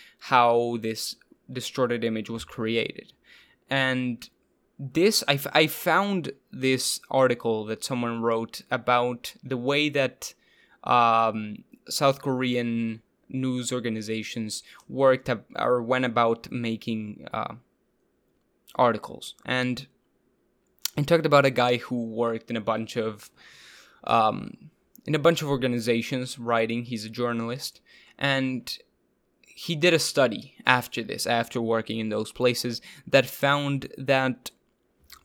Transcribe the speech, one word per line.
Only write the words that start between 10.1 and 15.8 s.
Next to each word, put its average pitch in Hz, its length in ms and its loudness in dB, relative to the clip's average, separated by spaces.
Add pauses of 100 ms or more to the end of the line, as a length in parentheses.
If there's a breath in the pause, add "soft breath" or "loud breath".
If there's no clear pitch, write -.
um, 113 800 4 (260)
South 139 320 2
Korean 120 800 -2 (260)
news 127 440 -4
organizations 110 920 -4 (240 loud breath)
worked 131 420 2
ab-, 110 160 -4 (120)
or 120 240 2